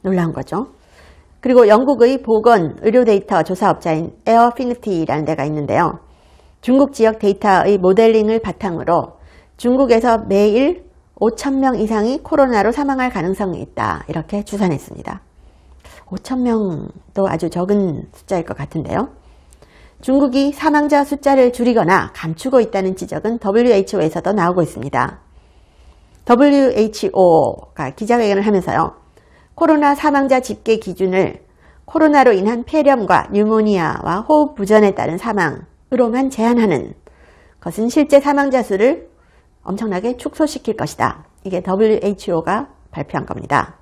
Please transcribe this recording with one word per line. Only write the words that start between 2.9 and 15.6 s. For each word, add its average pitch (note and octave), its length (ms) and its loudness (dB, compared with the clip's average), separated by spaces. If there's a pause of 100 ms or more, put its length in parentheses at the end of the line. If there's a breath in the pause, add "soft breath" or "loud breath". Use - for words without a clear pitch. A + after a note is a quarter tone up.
데이터 G3+ 380 2
조사업자인 E3 720 -2 (120)
에어피니티라는 A3+ 1000 0
데가 D3 220 -4
있는데요. D3+ 540 -2 (600 soft breath)
중국 C#4 320 2
지역 A3 260 2
데이터의 G3+ 600 2
모델링을 A3 640 4
바탕으로 E3+ 760 -4 (380 soft breath)
중국에서 A#3+ 600 2 (100)
매일 G#3+ 560 2 (320)
오천 B3+ 420 -2
명 C4 220 0
이상이 A3 420 -2
코로나로 B3 480 2
사망할 C4 400 -2
가능성이 F#3+ 500 -4
있다. G#2 460 -6
이렇게 E3+ 380 -8
추산했습니다. - 800 -6 (880 soft breath)